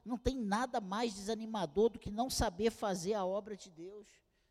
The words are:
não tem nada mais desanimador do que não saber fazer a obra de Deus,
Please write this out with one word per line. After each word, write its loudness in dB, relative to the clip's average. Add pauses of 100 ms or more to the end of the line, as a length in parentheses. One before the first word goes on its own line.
não -4
tem 0
nada 0
mais -2
desanimador 2
do -14
que -8
não 0
saber 2
fazer 0
a 0
obra -2
de -18
Deus, -14 (420)